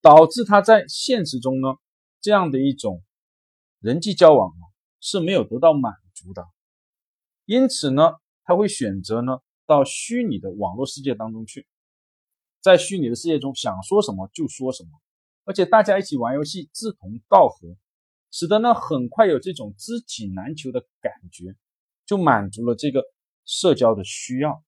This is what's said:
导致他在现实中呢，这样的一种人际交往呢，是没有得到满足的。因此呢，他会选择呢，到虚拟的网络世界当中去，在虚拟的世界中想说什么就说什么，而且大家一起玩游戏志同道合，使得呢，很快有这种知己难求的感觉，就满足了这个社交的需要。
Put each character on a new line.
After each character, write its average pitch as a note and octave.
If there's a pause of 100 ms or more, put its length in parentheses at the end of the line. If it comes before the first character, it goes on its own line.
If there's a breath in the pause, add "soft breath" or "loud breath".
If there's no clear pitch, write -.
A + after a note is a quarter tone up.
导 D#3+
致 G#3+
他 G3+
在 G#3+
现 G#3+
实 C3
中 C3
呢， C3 (520)
这 G3+
样 F#3+
的 C3
一 C#3
种 F#2 (800)
人 B2
际 F#3+
交 D#3
往 G2+
呢， E2+ (360)
是 -
没 E3+
有 F#3+
得 G3
到 E3
满 B2+ (200)
足 F2+
的。 F2+ (1000)
因 B3
此 D3
呢， D3+ (320)
他 F3+
会 G3+
选 G2+
择 A2
呢， B2+ (280)
到 G3+
虚 -
拟 C#3
的 F#2+
网 F#2+
络 C3
世 C#3
界 C3+
当 A2
中 A2
去， C#3 (920)
在 F#3+
虚 G3
拟 C#3
的 A#2
世 -
界 D#3+
中 C3+
想 F#2+
说 G3+
什 D#3
么 F#2+
就 D#3+
说 C3
什 F2
么， E2+ (540)
而 F#3+
且 F#3+
大 A3
家 G3
一 G3
起 D#3
玩 B2+
游 D3
戏 D3+
志 A3
同 A2
道 F3+
合， F2 (540)
使 -
得 G#3+
呢， A#3
很 B2+
快 A3
有 D#3
这 F#3+
种 G#2
知 A#3
己 -
难 F#2+
求 D3+
的 A#2+ (140)
感 - (200)
觉， F#2 (500)
就 G3+
满 A#2+
足 G#2+
了 A#2+
这 C#3+
个 C3 (420)
社 -
交 A#2
的 G2
需 -
要。 -